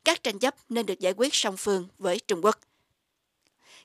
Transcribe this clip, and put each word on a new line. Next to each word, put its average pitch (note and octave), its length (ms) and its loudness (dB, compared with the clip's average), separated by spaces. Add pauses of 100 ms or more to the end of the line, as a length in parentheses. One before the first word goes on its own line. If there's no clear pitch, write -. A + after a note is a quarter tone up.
các E4 180 2
tranh G#3+ 160 -4
chấp C4 160 0 (140)
nên A#3 180 -2
được F#3+ 140 -4
giải F#3 160 0
quyết B3+ 180 0
song G3 220 0
phương F#3 320 -2 (100)
với F#3 300 -2
Trung F3 160 0
Quốc. G#3+ 140 4 (1300)